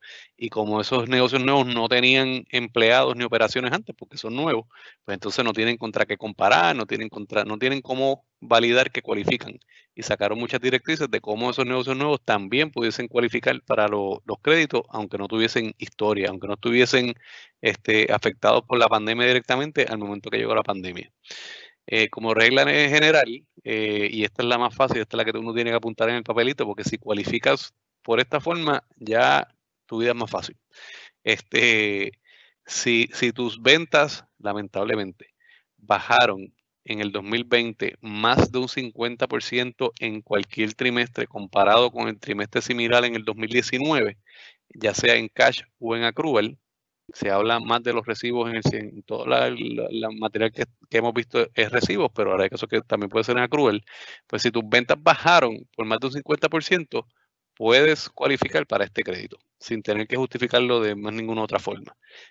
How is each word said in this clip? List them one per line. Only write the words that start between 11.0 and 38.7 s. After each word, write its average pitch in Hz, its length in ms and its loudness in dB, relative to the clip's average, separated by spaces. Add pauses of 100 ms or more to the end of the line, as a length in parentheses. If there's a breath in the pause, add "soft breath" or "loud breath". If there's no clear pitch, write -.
de 104 100 -2
cómo 113 300 -2
esos 123 160 -2
negocios 127 300 -2
nuevos 143 280 0
también 117 460 0
pudiesen 117 380 -4
cualificar 120 540 0
para 107 260 2
lo, 101 360 -2
los 104 160 -8
créditos, 151 480 2
aunque 104 300 -8
no 101 100 -6
tuviesen 113 480 -2
historia, 101 540 -2
aunque 95 180 -10
no 104 60 -4
estuviesen, 120 600 2 (460 loud breath)
este, 110 500 2
afectados 110 540 2
por 127 140 0
la 113 100 6
pandemia 113 380 0
directamente 131 640 0
al 110 100 -6
momento 104 320 -8
que 107 80 -2
llegó 113 160 -2
la 107 80 2
pandemia. 92 500 -8 (760 loud breath)
Eh, 110 220 0
como 113 240 -4
regla 120 300 6
en 143 280 2
general, 151 560 4 (180)
eh, 107 460 -2
y 110 140 -2
esta 113 180 -6
es 120 60 0
la 120 80 2
más 120 180 -2
fácil, 120 280 0
esta - 140 -6
es - 20 0
la 110 120 0
que 113 80 -6
uno 113 140 -8
tiene 117 180 -2
que 117 60 0
apuntar 113 320 -2
en 120 80 0
el 113 80 -6
papelito, 117 400 0
porque 104 200 -6
si - 120 -4
cualificas 107 800 -2 (260)
por 117 180 0
esta 139 220 -2
forma, 160 420 -2 (140)
ya 123 500 2 (380)
tu 113 140 -8
vida 120 140 0
es 120 40 -2
más 113 140 -6
fácil. - 260 -8 (640 loud breath)
Este, 107 960 0 (460 soft breath)
si, 117 480 -2
si 120 200 -2
tus 117 280 -6
ventas, 151 640 2 (140)
lamentablemente, 101 960 -6 (420 soft breath)
bajaron 104 800 2 (300)
en 107 140 -8
el 104 140 -4
dos 101 100 -6
mil 117 220 -4
veinte 117 560 0
más 110 500 2
de 127 80 -4
un 127 100 -2
cincuenta 120 600 -4